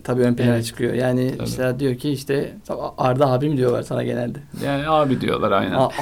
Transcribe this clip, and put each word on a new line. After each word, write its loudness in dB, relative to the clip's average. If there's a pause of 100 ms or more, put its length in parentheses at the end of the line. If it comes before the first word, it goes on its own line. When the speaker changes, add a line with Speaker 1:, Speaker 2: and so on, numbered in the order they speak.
Speaker 1:
tabii 0
ön 4
plana 2
Speaker 2:
Evet. 0
Speaker 1:
çıkıyor. -4
Yani 0
Speaker 3:
Tabii. -6
Speaker 1:
mesela -2
diyor 0
ki -4
işte -2 (460)
Arda 4
abim 2
diyorlar 2
sana -4
genelde. -4 (260)
Speaker 3:
Yani -2
abi 2
diyorlar 0
aynen. 2
Speaker 1:
"A-, 4 (100)